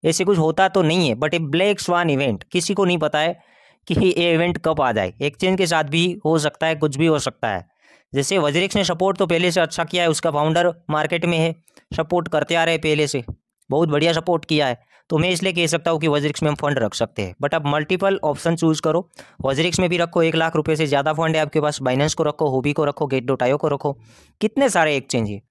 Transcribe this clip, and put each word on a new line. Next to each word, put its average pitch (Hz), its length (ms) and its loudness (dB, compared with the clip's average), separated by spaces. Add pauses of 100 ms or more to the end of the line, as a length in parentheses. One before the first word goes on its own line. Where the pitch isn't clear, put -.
ऐसे 160 200 0
कुछ 190 140 2
होता 160 300 2
तो 190 140 2
नहीं 165 280 2
है, 117 60 0
but 151 180 -2
a 170 120 -2
black 185 360 0
swan 175 300 0
event, 131 400 0
किसी 180 220 -2
को 196 120 0
नहीं 175 120 2
पता 151 220 0
है 165 200 -2 (480)
कि 170 80 -2
ये 170 380 2
इवेंट 170 320 0
कब 156 160 0
आ 127 100 2
जाए, 98 300 -2
एक्सचेंज 185 360 -2
के 185 100 0
साथ 160 160 0
भी 160 220 0 (200)
हो 160 140 2
सकता 147 280 -2
है, 160 80 0
कुछ 147 220 -2
भी 165 100 2
हो 151 120 2
सकता - 280 -6
है। 92 180 -4 (480)
जैसे 139 240 0
वजीरिक्स 165 380 0
ने 202 80 2
सपोर्ट 180 340 0
तो 190 100 0
पहले 170 240 2
से 170 100 2
अच्छा 165 220 -2
किया 175 200 -2
है, 170 60 4
उसका 160 220 0
फाउंडर 160 420 2 (160)
मार्केट 156 360 -2
में 170 120 0
है, 165 180 0 (420)
सपोर्ट 170 300 -2
करते 156 280 -2
आ 165 80 2
रहे 165 100 0
हैं 160 80 -2
पहले 151 260 0
से, 131 160 -4 (460)
बहुत 156 200 2
बढ़िया 151 240 2
सपोर्ट 165 320 -2
किया 151 220 0
है, 120 120 -4 (300)
तो 165 80 0
मैं 170 120 2
इसलिए 185 240 -2
कह 170 140 0
सकता 165 240 0
हूँ 160 80 0
कि 160 80 0
वजीरिक्स 147 360 0
में 156 60 2
हम 147 60 0
फंड 143 240 -2
रख 107 140 -2
सकते - 280 -4
हैं। 90 220 -6
but 143 100 -2
आप 156 140 -2
मल्टीपल 180 560 0
ऑप्शन 151 320 0
चूज़ 160 260 0
करो, 165 260 0 (340)
वजीरिक्स 160 380 0
में 180 100 2
भी 175 80 0
रखो, 170 260 0
एक 160 120 2
लाख 160 200 0
रुपये 156 200 0
से 156 120 0
ज़्यादा 143 260 0
फंड 160 220 0
है 156 60 2
आपके 151 200 0
पास, 151 200 -2
Binance 135 320 0
को 165 100 -2
रखो, 147 280 0
Huobi 135 220 0
को 151 120 0
रखो, 143 280 -2
Gate.io 131 440 0
को 156 100 -2
रखो, 143 260 -2 (480)
कितने 247 280 2
सारे 160 260 2
एक्सचेंज 120 340 -2
है 101 220 -8